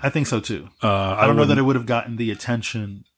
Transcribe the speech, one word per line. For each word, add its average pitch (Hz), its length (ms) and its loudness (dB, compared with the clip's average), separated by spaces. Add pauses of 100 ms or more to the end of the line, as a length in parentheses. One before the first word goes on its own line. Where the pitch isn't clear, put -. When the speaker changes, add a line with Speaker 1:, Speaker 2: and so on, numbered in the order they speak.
Speaker 1:
I 139 80 0
think 143 180 0
so 117 120 0
too. 90 300 -8 (120)
Speaker 2:
Uh, 113 60 0
Speaker 1:
I 98 400 2
don't 113 80 4
Speaker 2:
I 113 60 4
Speaker 1:
know - 40 6
that 143 120 4
it 139 40 4
Speaker 2:
wouldn't, 131 60 4
Speaker 1:
would 135 80 4
have 120 100 -2
gotten 117 300 -2
the 113 160 -2
attention 107 720 -6 (140)